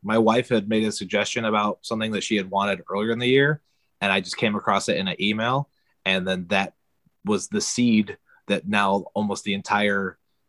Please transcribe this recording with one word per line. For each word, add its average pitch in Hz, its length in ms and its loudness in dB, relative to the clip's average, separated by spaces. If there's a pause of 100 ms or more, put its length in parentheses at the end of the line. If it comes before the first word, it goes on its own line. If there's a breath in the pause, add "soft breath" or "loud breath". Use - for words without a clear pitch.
my 107 160 2
wife 113 300 4
had 107 200 0
made 110 140 2
a 107 80 -2
suggestion 104 540 -2
about 104 360 0
something 110 300 -4
that 101 120 -2
she 110 120 -2
had 95 160 -2
wanted 98 360 0
earlier 104 240 -2
in 117 60 -2
the 123 80 -2
year, 139 360 4 (380)
and 98 120 0
I 95 100 2
just - 160 -8
came 110 180 0
across 98 340 0
it 71 80 2
in 95 100 -2
an - 120 -4
email, 110 500 -2 (360)
and 95 220 0
then 92 220 -2
that 98 240 2 (500)
was 104 240 0
the 107 140 -2
seed 110 540 2 (320 soft breath)
that 98 200 -2
now 101 380 2 (100)
almost 104 280 -2
the 101 120 -2
entire 101 640 -2 (300)